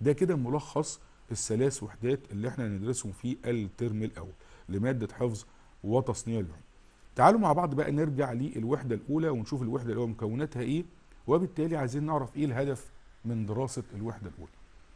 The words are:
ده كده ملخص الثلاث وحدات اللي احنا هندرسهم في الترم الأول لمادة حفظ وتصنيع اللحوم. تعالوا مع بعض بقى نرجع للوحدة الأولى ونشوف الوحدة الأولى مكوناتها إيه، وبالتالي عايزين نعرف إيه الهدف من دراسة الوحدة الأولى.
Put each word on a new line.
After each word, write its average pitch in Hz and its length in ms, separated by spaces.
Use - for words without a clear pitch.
ده 139 120
كده 180 220
ملخص 143 640
الثلاث 117 520
وحدات 117 360
اللي 104 160
احنا 127 200
هندرسهم 104 440
في 123 340
الترم 110 580
الأول 90 300
لمادة 110 440
حفظ 117 320
وتصنيع 113 560
اللحوم. 82 220
تعالوا 185 240
مع 175 140
بعض 156 220
بقى 143 160
نرجع 143 400
للوحدة 120 640
الأولى 151 340
ونشوف 127 320
الوحدة 117 320
الأولى 117 180
مكوناتها 120 500
إيه، 147 220
وبالتالي 160 500
عايزين 139 260
نعرف 143 340
إيه 147 80
الهدف 135 460
من 113 200
دراسة 120 380
الوحدة 101 340
الأولى. 80 220